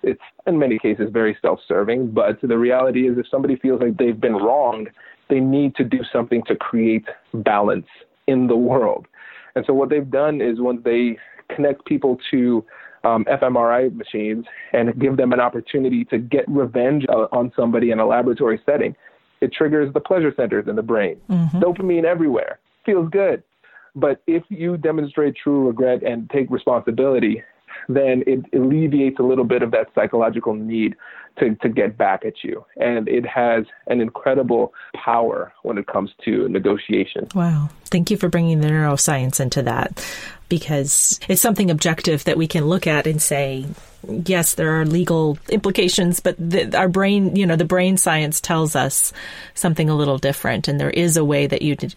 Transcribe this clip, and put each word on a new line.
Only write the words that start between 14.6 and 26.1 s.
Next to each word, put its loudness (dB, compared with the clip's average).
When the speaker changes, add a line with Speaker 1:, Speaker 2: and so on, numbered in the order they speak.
Speaker 1:
and 0
give 2
them 2
an 2
opportunity 0
to -2
get -2
revenge, 0
uh, 2
on 0
somebody 2
in 0
a 4
laboratory 2
setting, 0
it 0
triggers 0
the 0
pleasure 0
centers -2
in -4
the -2
brain. -2
Speaker 2:
Mm-hmm. 0
Speaker 1:
Dopamine 2
everywhere. 0
Feels 2
good. 0
But 0
if 0
you -4
demonstrate -2
true 2
regret 0
and -4